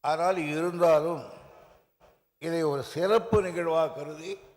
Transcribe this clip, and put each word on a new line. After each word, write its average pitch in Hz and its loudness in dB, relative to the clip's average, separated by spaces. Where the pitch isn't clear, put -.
ஆனால், 170 0
இருந்தாலும், 160 2
இதை 165 -4
ஒரு 139 0
சிறப்பு 208 2
நிகழ்வாக 165 0
கருதி 156 -12